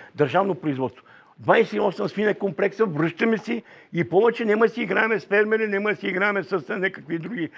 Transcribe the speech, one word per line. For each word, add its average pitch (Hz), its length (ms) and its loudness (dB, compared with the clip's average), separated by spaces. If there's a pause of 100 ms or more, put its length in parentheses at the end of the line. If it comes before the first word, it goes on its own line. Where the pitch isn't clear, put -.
(160)
държавно 170 400 2
производство. 131 500 -4 (340)
Двайсет 185 340 2
и 208 60 -4
осем 202 280 -2
свине 208 260 0
комплекса, 196 520 -2
връщаме 175 520 0
си 226 260 -6 (300)
и 165 160 -2
повече 226 360 2
няма 220 240 4
си 233 120 -6
играеме 208 380 0
с - 60 -12
фермери, 214 420 2
няма 202 280 -2
си 202 120 -8
играеме 196 360 0
с 202 340 -4
някакви 170 420 -4
други 175 380 -8